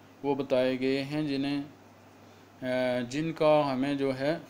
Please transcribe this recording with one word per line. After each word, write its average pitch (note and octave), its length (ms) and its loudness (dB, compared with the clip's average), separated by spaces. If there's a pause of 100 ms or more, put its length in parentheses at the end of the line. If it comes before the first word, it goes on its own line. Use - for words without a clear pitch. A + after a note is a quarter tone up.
(260)
वो C#3+ 100 2
बताए C3 420 0
गए C3 200 0
हैं, D3 300 -4
जिन्हें, C#3 340 -2
अ, - 1500 -6
जिनका D3+ 540 4
हमें C#3 340 0
जो C3+ 140 0
है C#3 380 -2